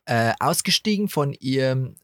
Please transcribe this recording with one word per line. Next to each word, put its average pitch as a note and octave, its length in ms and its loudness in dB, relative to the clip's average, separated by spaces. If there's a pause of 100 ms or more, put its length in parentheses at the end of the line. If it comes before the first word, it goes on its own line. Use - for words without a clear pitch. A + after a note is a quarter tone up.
äh, A#2 340 2
ausgestiegen G3 720 0
von C#3+ 240 -2
ihrem C3 720 -2